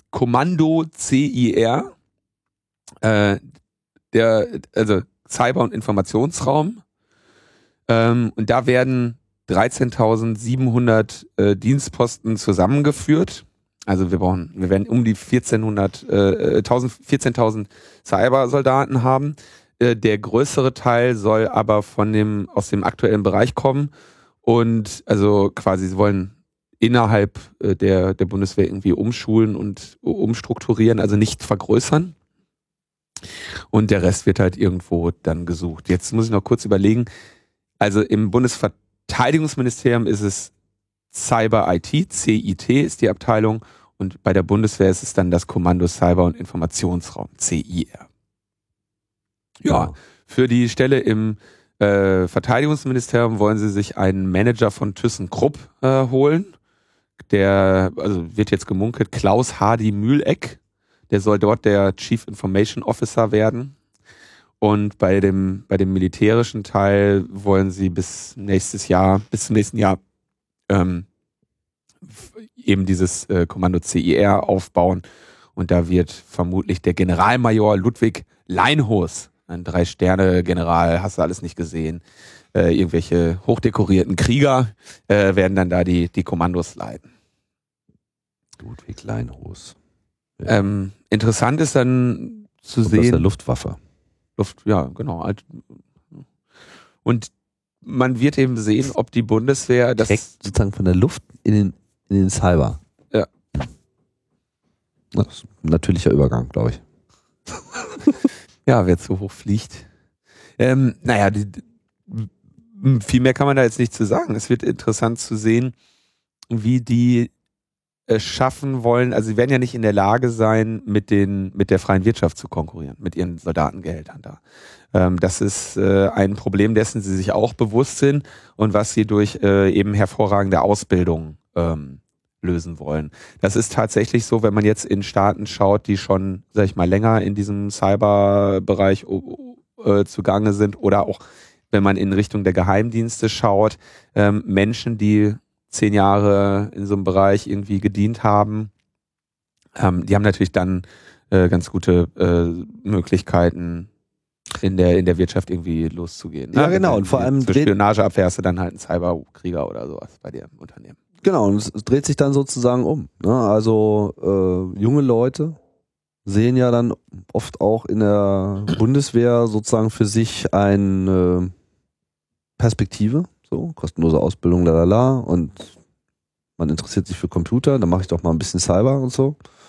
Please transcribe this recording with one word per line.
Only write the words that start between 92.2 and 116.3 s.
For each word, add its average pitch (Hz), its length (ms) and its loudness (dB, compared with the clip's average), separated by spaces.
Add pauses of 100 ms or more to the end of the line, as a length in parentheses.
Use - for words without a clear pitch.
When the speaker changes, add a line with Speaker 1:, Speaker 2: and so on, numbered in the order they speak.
Speaker 1:
zu - 200 -2
Speaker 2:
Kommt 110 40 4
aus 104 60 0
Speaker 1:
sehen 117 180 6
Speaker 2:
der 80 100 2
Luftwaffe. - 560 -2 (640)
Speaker 1:
Luft-, - 260 -6
ja, 95 200 0 (100)
genau, 85 260 -8
alt-, 98 240 -6 (1600)
und 117 280 -2 (520)
man 127 360 0
wird 143 200 0
eben 127 180 0
sehen, 110 380 0
ob - 160 -4
die 120 120 -2
Bundeswehr 123 720 0
das 95 140 0
Speaker 2:
Direkt - 340 -4
sozusagen 101 300 -2
von 95 140 -2
der 90 80 4
Luft 90 280 0 (200)
in 107 100 2
den, 104 220 2 (340)
in 101 80 0
den 95 140 4
Cyber. 82 500 0 (320)
Speaker 1:
Ja. 107 140 0 (1900)
Speaker 2:
Das - 140 -2
ist - 180 -20 (180)
ein 82 60 -4
natürlicher 82 420 2
Übergang, 62 380 0
glaub - 220 -2
ich. 58 100 -10 (640)
<laughs> - 680 -4 (520)
Speaker 1:
Ja, 117 200 4
wer 90 100 4
zu 92 240 -6
hoch 98 100 -10
fliegt. - 600 -6 (680)
Ähm, 127 440 2
naja, 104 260 2
die, 104 160 -2
die, 98 180 -14 (1200)
m-, 123 200 2
viel 127 180 2
mehr 127 140 4
kann 143 120 2
man 139 100 2
da 135 60 4
jetzt 117 160 2
nicht 120 140 0
zu 110 140 -2
sagen. 113 280 -2
Es 107 140 -8
wird 120 140 0
interessant - 560 -2
zu - 180 -8
sehen, 113 380 0 (760)